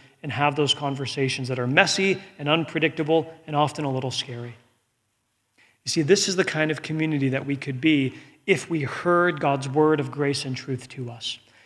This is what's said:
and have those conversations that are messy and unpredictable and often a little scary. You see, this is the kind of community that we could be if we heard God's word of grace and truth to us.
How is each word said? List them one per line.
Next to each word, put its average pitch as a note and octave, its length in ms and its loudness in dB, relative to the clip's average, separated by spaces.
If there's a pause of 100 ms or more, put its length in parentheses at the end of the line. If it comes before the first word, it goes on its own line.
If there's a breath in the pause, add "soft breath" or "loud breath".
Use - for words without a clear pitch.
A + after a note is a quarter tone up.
(240 soft breath)
and C#3+ 80 -6
have C#3+ 240 2
those C#3+ 180 2
conversations C#3 760 -2
that B2+ 100 -2
are B2 80 0
messy F#3+ 520 4 (200 loud breath)
and D3 100 -2
unpredictable D#3+ 840 2 (140)
and D3+ 100 -6
often D3 300 0
a C#3 60 -2
little C3 180 -2
scary. A#2+ 460 -8 (1300 soft breath)
You - 40 -6
see, E3 120 0
this F#3 260 4
is F#3 100 -2
the F#3 80 2
kind D#3 260 0
of D3 100 -4
community D#3 480 0
that C3+ 160 -2
we C#3 120 -4
could C3+ 240 -6
be C#3+ 320 2 (320 loud breath)
if - 240 0
we D#3+ 120 -2
heard F3 580 0
God's C#3 280 0
word D3+ 320 4
of B2+ 120 -4
grace C#3+ 340 -2
and C3 100 -4
truth - 340 -8
to A#2+ 220 -10
us. - 260 -10 (280 soft breath)